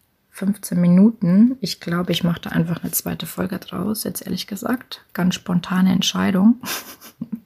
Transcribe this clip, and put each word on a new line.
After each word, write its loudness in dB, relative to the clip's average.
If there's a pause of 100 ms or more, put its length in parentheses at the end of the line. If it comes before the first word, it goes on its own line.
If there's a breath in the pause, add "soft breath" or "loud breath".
(300)
fünfzehn -4
Minuten. 6
Ich -8
glaube, -4
ich -2
mache 0
da -10
einfach -2
eine -6
zweite -6
Folge -6
draus, -6
jetzt -8
ehrlich -6
gesagt. -8
Ganz 0
spontane 0
Entscheidung. 2 (840 loud breath)